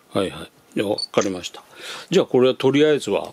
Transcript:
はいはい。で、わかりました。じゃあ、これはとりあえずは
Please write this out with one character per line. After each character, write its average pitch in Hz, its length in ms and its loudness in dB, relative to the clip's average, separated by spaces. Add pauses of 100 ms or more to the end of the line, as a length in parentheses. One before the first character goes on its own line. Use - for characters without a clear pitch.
(120)
は 107 120 0
い 90 80 -2
は 80 140 -14
い。 - 60 -20 (260)
で、 120 80 -2
わ 101 120 -2
か - 260 -2
り 104 80 -2
ま 90 120 -8
し - 80 -12
た。 - 140 -20 (460)
じ 190 100 4
ゃ - 20 0
あ、 - 40 -2
こ - 120 2
れ 127 100 6
は 127 60 2
と 135 160 0
り 143 160 4
あ 151 60 4
え 139 80 0
ず - 100 -8
は 80 220 -2